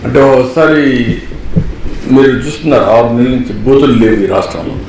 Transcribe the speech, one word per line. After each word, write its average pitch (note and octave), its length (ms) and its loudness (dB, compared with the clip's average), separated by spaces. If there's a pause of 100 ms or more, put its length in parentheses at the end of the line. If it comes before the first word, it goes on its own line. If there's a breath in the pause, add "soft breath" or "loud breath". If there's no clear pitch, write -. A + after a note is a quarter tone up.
అంటే C3+ 140 0 (140)
ఒకసారి D3+ 500 2 (1300)
మీరు C3+ 200 4 (100)
చూస్తున్నారు, D3 500 0
ఆరు A#2 220 2
నెలల B2+ 200 0
నుంచి - 160 -6 (120)
బూతులు C3+ 380 4
లేవు G#2+ 220 2
ఈ - 100 -2
రాష్ట్రంలో. - 420 -6 (120)